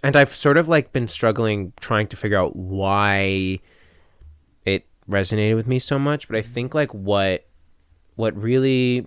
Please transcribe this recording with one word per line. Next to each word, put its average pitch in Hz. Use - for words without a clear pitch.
and 135
I've 139
sort 143
of, 165
like, 160
been 123
struggling 107
trying 107
to -
figure 104
out 90
why 95
it 95
resonated 104
with 113
me 127
so 139
much. 143
But 110
I 107
think, 123
like, 151
what, 98
what 110
really 127